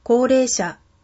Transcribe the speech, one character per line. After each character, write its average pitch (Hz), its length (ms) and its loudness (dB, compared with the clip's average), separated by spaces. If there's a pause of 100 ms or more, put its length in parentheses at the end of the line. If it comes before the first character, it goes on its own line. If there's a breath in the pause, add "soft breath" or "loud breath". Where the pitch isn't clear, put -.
高 247 240 0
齢 262 200 2
者、 175 320 -6 (240)